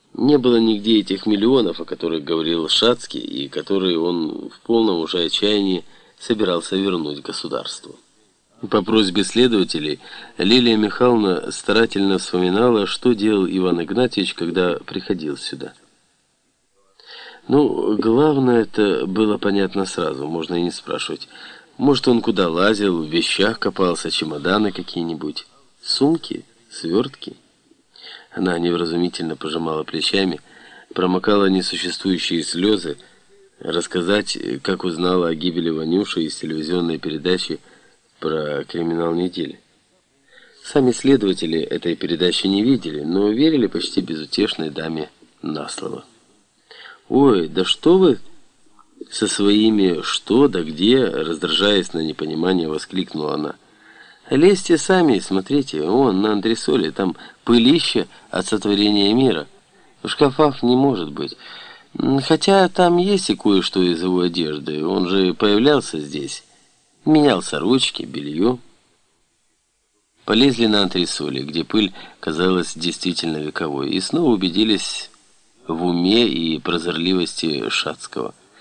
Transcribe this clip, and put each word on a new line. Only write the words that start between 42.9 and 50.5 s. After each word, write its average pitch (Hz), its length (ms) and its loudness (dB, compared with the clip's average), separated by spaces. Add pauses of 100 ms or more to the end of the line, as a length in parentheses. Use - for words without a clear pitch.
но 95 260 0
верили 131 380 2
почти - 340 -4
безутешной 80 640 -4
даме 78 400 -8 (320)
на 76 300 -8
слово. - 340 -10 (1040)
«Ой, 117 400 4
да 92 160 0
что 175 340 4
вы!» 160 200 4 (920)
Со - 180 -2
своими 101 720 2
«что» - 460 2
да 92 140 -2